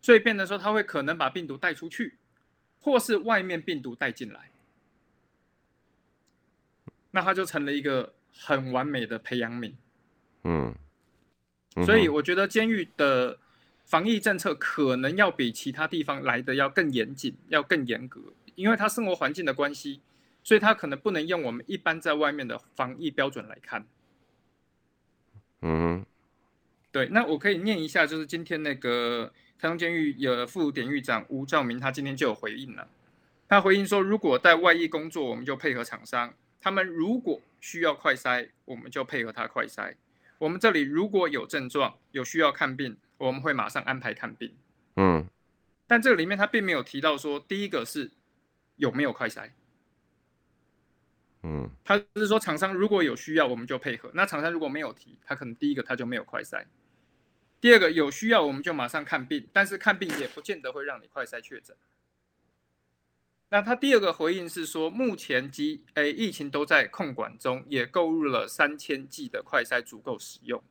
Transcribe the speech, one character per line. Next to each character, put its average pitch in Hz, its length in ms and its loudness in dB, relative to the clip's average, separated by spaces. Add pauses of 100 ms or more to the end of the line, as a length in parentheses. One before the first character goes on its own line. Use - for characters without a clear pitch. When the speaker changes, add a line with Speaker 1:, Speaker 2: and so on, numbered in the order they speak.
Speaker 1:
所 240 120 10
以 220 40 12
变 220 180 4
成 190 100 -2
说 196 120 -4
他 202 140 0
会 214 100 2
可 156 180 -4
能 151 160 0
把 139 140 2
病 175 160 -8
毒 139 100 -8
带 170 160 0
出 165 160 -10
去， 180 280 -8 (640)
或 269 180 4
是 220 180 2
外 202 260 2
面 180 180 -4
病 156 200 -4
毒 127 140 -10
带 131 180 -2
进 113 180 -12
来， - 200 -20 (2500)
那 190 120 0
他 185 100 4
就 185 120 0
成 151 200 -4
了 143 80 -4
一 143 80 -2
个 135 340 -2 (180)
很 135 400 -2
完 127 140 0
美 131 200 -2
的 113 120 -6
培 123 200 -6
养 117 140 -4
皿。 117 200 -10 (720)
Speaker 2:
嗯。 76 300 0 (1000)
嗯 - 80 2
哼。 - 20 2
Speaker 1:
所 214 120 6
以 180 100 6
我 147 140 0
觉 175 120 0
得 196 120 2
监 220 220 2
狱 208 280 -2
的 127 420 2 (460)
防 165 220 0
疫 220 140 2
政 196 180 2
策 170 160 -2
可 139 420 0
能 135 200 -2
要 196 140 4
比 123 200 -2
其 135 220 -8
他 151 160 -4
地 165 140 -2
方 139 200 -4
来 123 180 0
的 131 140 -2
要 139 140 2
更 156 240 0
严 123 220 -2
谨， 151 200 -8 (140)
要 151 140 2
更 147 240 0
严 117 200 -6
格， 127 140 -18 (340)
因 190 160 2
为 226 60 4
他 208 120 0
生 226 160 -2
活 185 100 0
环 143 180 -2
境 175 120 -6
的 139 80 0
关 143 220 -2
系， 139 260 -12 (440)
所 214 120 6
以 208 40 6
他 208 120 4
可 214 140 -2
能 143 120 -6
不 208 120 -2
能 160 160 -2
用 175 160 -2
我 123 80 -2
们 120 160 -8
一 196 100 -6
般 165 240 -2
在 151 140 2
外 151 160 2
面 143 160 -6
的 117 120 -8 (180)
防 131 220 -4
疫 156 120 -4
标 139 180 0
准 120 200 -10
来 107 140 -16
看。 107 240 -10 (1800)
Speaker 2:
嗯 80 180 2
哼。 85 260 0 (840)
Speaker 1:
对， 131 180 0
那 220 140 4
我 156 140 0
可 202 120 0
以 185 80 0
念 190 240 -2
一 156 60 -6
下， 160 180 4
就 156 120 -4
是 156 80 -6
今 170 180 -6
天 156 180 -4
那 147 120 -2
个 120 580 -2 (260)
台 160 100 -2
中 165 100 -2
监 170 140 -2
狱 156 260 0
有 123 280 2
副 151 240 0
典 131 180 -4
狱 143 120 -2
长 120 280 -2
吴 135 180 -6
兆 147 160 2
明， 120 160 -2
他 135 120 -2
今 139 140 -6
天 139 120 -4
就 135 120 2
有 110 60 0
回 107 200 -8
应 127 220 -14
了。 - 100 -16 (640)
他 202 120 8
回 190 140 6
应 196 120 2
说， 202 140 2
如 196 180 2
果 139 200 4
在 170 180 8
外 170 180 6
役 170 120 0
工 160 220 -4
作， 156 160 -4
我 117 100 -2
们 120 100 -8
就 135 120 -4
配 139 180 -2
合 120 80 -4
厂 110 220 -10
商； 120 300 -4 (260)
他 190 100 0
们 190 160 0
如 180 320 -2
果 175 220 -2 (200)
需 - 200 -10
要 156 140 2
快 139 200 0
筛， 123 340 -2 (160)
我 127 120 -12
们 120 140 -16
就 135 120 -4
配 127 220 -4
合 110 80 -8
他 113 140 -6
快 113 200 -4
筛。 104 280 -10 (440)
我 156 100 -2
们 180 100 -2
这 220 120 6
里 160 120 2
如 156 260 0
果 190 200 2
有 131 180 -4
症 135 220 -4
状， 131 300 0 (140)
有 131 120 -6
需 160 140 -4
要 151 140 6
看 131 240 -2
病， 131 200 -6 (220)
我 131 140 0
们 135 80 -6
会 147 120 -2
马 107 160 -2
上 135 140 -6
安 131 160 -4
排 123 160 -6
看 113 200 -10
病。 - 180 -12 (440)
Speaker 2:
嗯。 90 300 4 (600)
Speaker 1:
但 233 140 6
这 254 100 4
个 220 60 6
里 160 80 0
面 190 140 -4
他 202 80 2
并 208 180 0
没 185 80 0
有 139 100 0
提 131 180 -8
到 147 180 2
说， 147 220 -4
第 196 240 -4
一 196 40 -6
个 160 160 -2
是 131 260 -8 (680)
有 139 140 2
没 135 120 -2
有 131 100 0
快 117 160 -4
筛。 107 220 -12 (1900)
Speaker 2:
嗯。 76 260 -6 (160)
Speaker 1:
他 208 180 2 (140)
是 214 100 -2
说 214 120 4
厂 165 180 -4
商 190 160 -2
如 196 160 0
果 202 140 4
有 131 120 0
需 156 200 -8
要， 156 120 6
我 123 80 -2
们 120 120 -10
就 127 120 -4
配 123 180 -6
合。 - 180 -16
那 180 100 2
厂 160 160 -4
商 165 120 -2
如 170 60 -4
果 156 100 -4
没 143 120 -6
有 131 120 -8
提， - 320 -20
他 147 100 -4
可 135 100 -12
能 117 100 -10
第 147 160 0
一 143 40 2
个 131 80 -4
他 131 120 -4
就 123 120 -6
没 120 100 -4
有 - 80 -6
快 110 180 -8
筛。 98 220 -10 (960)
第 240 120 10
二 226 60 12
个 175 120 6
有 160 180 2
需 214 200 -6
要， 226 120 6
我 147 120 2
们 135 100 -6
就 175 100 -4
马 135 140 -2
上 151 180 -6
看 135 220 -4
病， 135 260 -6
但 196 140 4
是 196 100 -6
看 196 220 2
病 180 100 -4 (120)
也 127 80 -4
不 - 120 -14
见 170 220 -8
得 131 100 -8
会 139 120 -10
让 131 180 -10
你 113 100 -20
快 131 120 -6
筛 117 160 -12
确 117 200 -18
诊。 - 140 -20 (1800)
那 202 100 4
他 220 140 0
第 277 200 4
二 226 40 8
个 190 140 2
回 160 200 0
应 180 160 -4
是 165 160 -8
说， 160 240 -4
目 214 280 -2
前 135 340 -2
及， 147 320 -4 (120)
诶， 147 180 2
疫 220 180 -2
情 147 180 -8
都 143 160 0
在 147 220 6
控 151 260 -6
管 113 240 -8
中， 131 300 -2
也 135 180 0
购 165 280 2
入 160 100 0
了 120 240 2
三 147 320 0
千 139 300 -8
剂 139 180 -14
的 - 160 -8
快 123 220 -2
筛 120 180 -2
足 113 160 -18
够 120 200 -8
使 - 260 -16
用。 120 260 -6